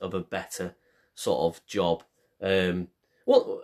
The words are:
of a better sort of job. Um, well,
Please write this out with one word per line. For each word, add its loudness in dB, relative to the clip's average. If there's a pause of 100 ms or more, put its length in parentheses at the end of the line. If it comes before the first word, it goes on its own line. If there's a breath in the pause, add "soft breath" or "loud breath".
of -6
a -4
better -8 (380)
sort 0
of -20
job. 0 (360)
Um, 0 (380)
well, 2